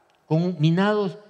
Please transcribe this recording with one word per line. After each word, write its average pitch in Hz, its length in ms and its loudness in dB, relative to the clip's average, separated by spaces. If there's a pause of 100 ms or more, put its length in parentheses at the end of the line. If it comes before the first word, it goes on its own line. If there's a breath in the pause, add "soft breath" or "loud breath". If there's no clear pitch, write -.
(280)
con 170 320 -2
minados 190 580 0 (120)